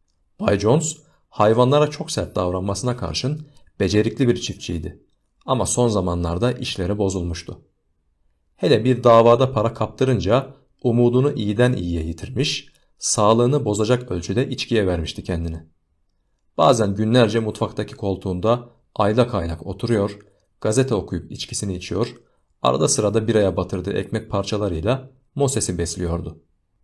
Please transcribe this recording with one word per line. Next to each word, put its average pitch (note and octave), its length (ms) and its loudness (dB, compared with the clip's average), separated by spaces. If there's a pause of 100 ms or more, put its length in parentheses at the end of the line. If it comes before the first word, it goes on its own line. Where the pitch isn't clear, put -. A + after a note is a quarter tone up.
(400)
Bay G#2 180 0
Jones C3 380 0 (320)
hayvanlara B2+ 640 4
çok - 200 -10
sert - 260 -6
davranmasına G2 600 -2
karşın B2 500 -4 (340)
becerikli A2+ 480 2
bir A#2+ 120 2
çiftçiydi. - 640 -8 (420)
Ama A#2 200 0
son A#2+ 220 2
zamanlarda F2 640 0
işleri G#2 460 -4
bozulmuştu. F2 600 -4 (960)
Hele B2 280 2
bir B2 200 2
davada A#2 480 8
para A2+ 220 0
kaptırınca A2+ 800 0 (280)
umudunu A#2+ 500 2
iyiden A2 400 0
iyiye F2 320 -4
yitirmiş, - 680 -6 (240)
sağlığını A#2+ 680 2
bozacak G#2+ 460 0
ölçüde A2 380 -2
içkiye A2+ 380 -2
vermişti E2+ 380 -4
kendini. E2+ 380 -6 (960)
Bazen A2+ 360 4
günlerce A2 460 2
mutfaktaki G#2+ 540 -4
koltuğunda G2 760 -2 (240)
aylak A2+ 400 0
aylak E2 320 -6
oturuyor, G#2 520 -2 (420)
gazete B2 340 0
okuyup F2+ 380 -6
içkisini F#2+ 440 -8
içiyor, F#2 380 -6 (480)
arada C3 260 2
sırada G#2+ 400 0
biraya G2+ 280 2
batırdığı F2+ 360 -4
ekmek G2 380 -6
parçalarıyla G2+ 800 -4 (240)
Moses'i C3+ 440 -2
besliyordu. E2+ 640 -6 (400)